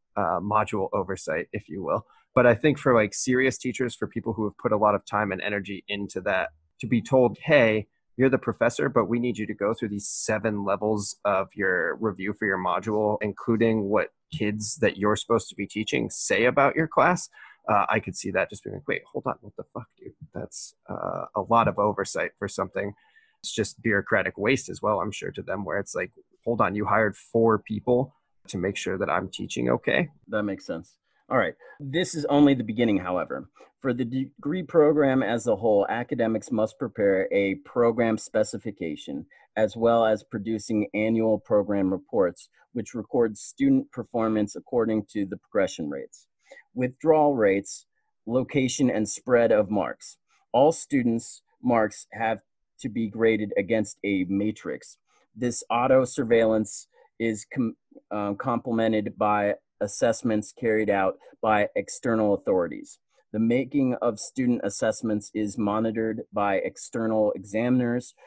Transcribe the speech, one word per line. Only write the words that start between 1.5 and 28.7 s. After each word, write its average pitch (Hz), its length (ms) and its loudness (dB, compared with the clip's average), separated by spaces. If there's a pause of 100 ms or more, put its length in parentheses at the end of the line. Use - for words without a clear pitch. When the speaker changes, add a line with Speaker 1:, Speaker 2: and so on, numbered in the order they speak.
Speaker 1:
if - 160 -10
you 90 140 -8
will. 82 220 -2 (280)
But 123 140 6
I 117 80 8
think 147 240 0
for, 127 160 4
like, 107 180 4
serious 127 460 0
teachers, 123 360 -6
for 107 120 -6
people 110 260 -6
who 107 120 -2
have 101 120 -6
put 113 140 0
a 107 60 2
lot 104 180 4
of 95 100 -4
time 104 260 -2
and 92 80 -4
energy 101 480 -6
into 101 340 -6
that, 92 280 -2 (300)
to 107 80 -8
be 117 140 2
told, 127 420 4
"Hey, 113 440 4 (300)
you're 131 120 4
the 127 100 2
professor, 120 500 0
but 113 160 2
we 117 140 0
need 117 180 -2
you 104 80 -4
to 107 80 -8
go 104 220 0
through 110 140 -4
these 101 180 -8
seven 104 580 -2
levels 104 580 -2
of 98 320 0
your 90 400 0
review 101 380 -4
for - 120 -4
your 98 120 2
module, 104 640 0
including 110 640 0
what 98 280 0 (200)
kids 107 460 -4
that 98 200 2
you're 104 180 2
supposed - 340 0
to - 60 -18
be 101 120 -6
teaching 110 420 -2
say - 360 0
about 139 300 4
your 156 120 0
class," 170 420 2 (400)
uh, 104 180 4
I 107 120 0
could 95 160 -8
see - 160 -6
that 92 180 0
just 101 140 -14
being 101 140 -10
like, - 100 -10
"Wait, - 180 -4
hold - 220 -8
on, - 140 -4
what 104 160 -20
the - 80 -14
fuck, - 300 -14
dude?" - 200 -20 (180)
That's, - 420 -12 (140)
uh, - 360 -6 (100)
a 101 60 -2
lot 117 260 2
of 101 100 0
oversight 98 600 -2
for 101 80 -4
something. 98 480 -6 (440)
It's - 120 -10
just - 300 -4
bureaucratic 101 560 0
waste 120 320 -2
as 90 140 -10
well, 104 180 0
I'm 104 100 -4
sure, 95 200 -8
to - 100 -12
them, 95 240 -8
where 87 140 -4
it's - 160 -10
like, 90 160 -6 (340)
"Hold 117 160 0
on, 98 140 2
you 104 100 -2
hired 107 320 2
four 113 400 2
people 123 560 -2 (360)
to - 100 -8
make 98 180 -2